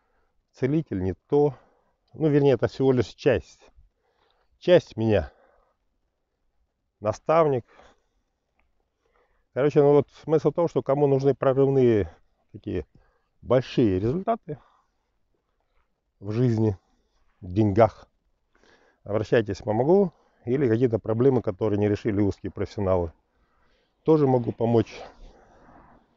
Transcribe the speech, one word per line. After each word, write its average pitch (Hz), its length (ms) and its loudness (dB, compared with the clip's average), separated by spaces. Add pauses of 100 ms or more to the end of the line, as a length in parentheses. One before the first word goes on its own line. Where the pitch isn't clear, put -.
(520)
целитель 139 500 -4
не 92 120 -4 (140)
то. 147 260 0 (600)
Ну, 143 140 -2
вернее, 143 260 2
это 113 140 -2
всего 135 240 0
лишь 120 220 -2
часть. - 560 -4 (880)
Часть - 380 2
меня. 107 340 0 (1700)
Наставник. 139 640 -2 (1900)
Короче, 143 300 2
ну 143 100 4
вот 143 160 2 (140)
смысл 151 280 0
в - 40 -4
том, 170 140 -2
что 135 140 -4
кому 143 240 0
нужны 139 280 2
прорывные 131 760 2 (420)
такие 92 340 -10 (560)
большие 110 560 0
результаты 151 600 -6 (1600)
в 98 120 -12
жизни, 110 440 0 (640)
в 90 120 -16
деньгах, 104 560 2 (960)
обращайтесь, 104 580 -2
помогу. 151 500 0 (320)
Или 131 240 -2
какие-то 113 300 0
проблемы, 117 440 0
которые 104 360 -4
не 104 100 2
решили 104 320 -2
узкие 98 320 -4
профессионалы, 92 600 -4 (920)
тоже 151 220 2
могу 120 260 0
помочь. 117 420 0 (1200)